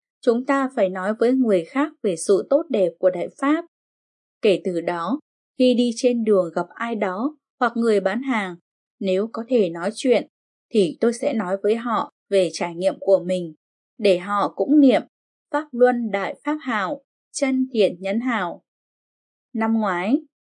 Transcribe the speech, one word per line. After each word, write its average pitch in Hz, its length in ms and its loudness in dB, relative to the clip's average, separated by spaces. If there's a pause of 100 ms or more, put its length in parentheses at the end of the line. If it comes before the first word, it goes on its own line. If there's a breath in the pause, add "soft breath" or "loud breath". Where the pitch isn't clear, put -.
(220)
chúng 247 240 0
ta 277 300 0
phải 196 140 2
nói 190 300 -4
với 240 140 2
người 214 320 2
khác 285 260 -4 (120)
về 190 120 0 (120)
sự 196 220 2
tốt 196 200 2
đẹp 202 200 2 (100)
của 185 100 4
Đại 175 180 -4 (100)
Pháp." 311 280 0 (760)
Kể 185 220 2
từ 175 180 -4
đó, 175 380 -4 (380)
khi 254 160 4
đi 240 220 0
trên 240 280 0
đường 185 320 2
gặp 175 140 -2
ai 233 260 -8
đó 208 400 -4 (240)
hoặc 233 160 0
người 226 240 2
bán 190 220 -2
hàng, 214 340 -4 (440)
nếu 196 340 -2
có 226 140 -8
thể 220 220 2
nói 170 240 -6
chuyện, 233 340 0 (460)
thì 185 280 2
tôi 226 120 2
sẽ 226 200 -4
nói 196 300 -4
với 208 120 2
họ 233 380 -4 (160)
về 185 240 2
trải 175 220 -6
nghiệm 180 240 0
của 185 260 2
mình, 180 280 -4 (440)
để 202 200 4
họ 196 380 -4
cũng 285 240 4
niệm 247 220 6 (500)
Pháp 302 200 -4
Luân 240 400 2
Đại 196 320 -4
Pháp 302 180 -2
Hảo, 208 400 -4 (300)
chân 262 420 -2
thiện 196 260 2
nhấn 196 200 -4
hảo. 214 440 -4 (880)
Năm 220 200 -2
ngoái, 208 440 0 (260)